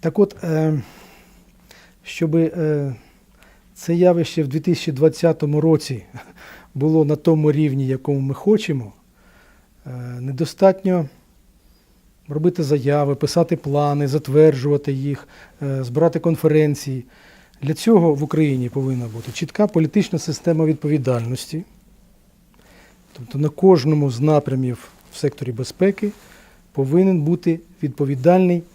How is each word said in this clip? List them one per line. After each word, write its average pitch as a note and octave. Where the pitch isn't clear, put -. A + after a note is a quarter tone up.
Так E3
от, G3+
е, D#3
щоби, E3
е, D3
це -
явище E3+
в C#3
дві D3
тисячі D#3
двадцятому D#3
році D3+
було D#3
на D3
тому D3+
рівні, C#3
якому C3
ми C3+
хочемо, D#3
е, C3
недостатньо E3+
робити D#3+
заяви, C#3+
писати D#3+
плани, C#3+
затверджувати C#3+
їх, C3+
е, C3+
збирати D#3
конференції. D3+
Для C#3+
цього E3+
в C#3
Україні D3
повинна C3
бути A2+
чітка F#3
політична E3+
система D#3+
відповідальності. C#3+
Тобто B2
на D3
кожному D3+
з A#2
напрямів C3+
в -
секторі C3+
безпеки F#3+
повинен E3
бути E3+
відповідальний D#3+